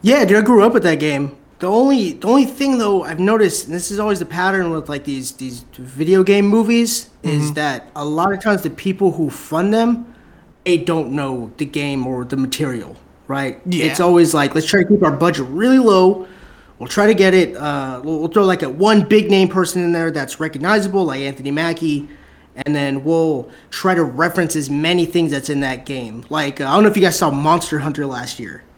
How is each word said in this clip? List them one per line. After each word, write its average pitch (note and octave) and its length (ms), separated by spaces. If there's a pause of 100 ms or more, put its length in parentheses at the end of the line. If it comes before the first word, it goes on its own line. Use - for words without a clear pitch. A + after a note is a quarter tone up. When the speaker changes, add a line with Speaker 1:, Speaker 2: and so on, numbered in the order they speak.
Speaker 1:
Yeah, B3 240
dude, G3 140
I - 20
grew A3 240
up A#3 80
with A#3 120
that D#3+ 140
game. C#3+ 380 (240)
The F3+ 80
only, A#3 460
the - 120
only B3+ 200
thing, C4+ 320
though, G3+ 260
I've D#3+ 160
noticed, G#3 460
and D#3 80
this F3 180
is G3+ 80
always G#3+ 180
the E3+ 80
pattern F#3 440
with, D#3 180
like, C#3+ 160
these, C3+ 280
these B2+ 320 (120)
video D#3 480
game G3+ 240
movies, A3+ 640 (120)
is D3 220
Speaker 2:
Mm-hmm. D3 100
Speaker 1:
that D3 400
a D3 100
lot E3 280
of F#3+ 80
times G3 220
the D#3 80
people F#3+ 420
who D3 180
fund F3 420
them, A#3 400 (520)
they F3 140
don't D#3+ 340
know C3 460
the D#3 80
game C#3 380
or B2+ 200
the B2+ 120
material, B2+ 600 (320)
right? C3+ 360
Speaker 2:
Yeah. F3+ 200
Speaker 1:
It's D3 160
always F3 340
like, C#3+ 220
"Let's D#3 100
try G3 160
to F3+ 60
keep G3 160
our D3+ 120
budget D3+ 340
really A#3 280
low. G3 480 (540)
We'll D#3 80
try G#3 180
to A3 80
get F#3+ 180
it, F#3 240
uh, C3+ 460
we'll, D#3 160
we'll E3 100
throw, G3 160
like, F#3 200
a C#3 40
one G3 360
big G#3 260
name F#3+ 160
person F3+ 380
in E3+ 80
there E3 180
that's C#3+ 300
recognizable, F#3 640
like C3+ 160
Anthony C#3 320
Mackie, D#3+ 560 (480)
and - 180
then C#3 300
we'll D#3+ 440 (220)
try F#3 240
to E3+ 80
reference D#3+ 540
as C#3+ 120
many E3 380
things E3 240
that's C#3 180
in C#3+ 120
that C3 260
game." A#2+ 420
Like, D3 320
uh, C#3 80
I C#3 60
don't G#3 80
know G#3 80
if G#3 60
you G3 80
guys F3+ 120
saw E3 140
Monster D3+ 480
Hunter D3 260
last B2+ 360
year. G2 240 (140)